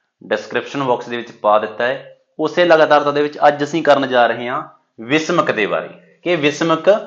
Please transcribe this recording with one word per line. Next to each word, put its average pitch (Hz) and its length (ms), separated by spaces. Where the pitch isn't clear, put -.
ਡਿਸਕ੍ਰਿਪਸ਼ਨ 120 580
ਬਾਕਸ 123 260
ਦੇ 120 80
ਵਿੱਚ 117 140
ਪਾ 104 280
ਦਿੱਤਾ 110 260
ਹੈ, - 320
ਉਸੇ 156 260
ਲਗਾਤਾਰਤਾ 151 460
ਦੇ 147 120
ਵਿੱਚ 147 160
ਅੱਜ 147 160
ਅਸੀਂ 151 180
ਕਰਨ 139 260
ਜਾ 123 180
ਰਹੇ 120 220
ਹਾਂ 143 200
ਵਿਸਮਕ 156 500
ਦੇ 107 160
ਬਾਰੇ, 80 220
ਕਿ 175 140
ਵਿਸਮਕ 160 540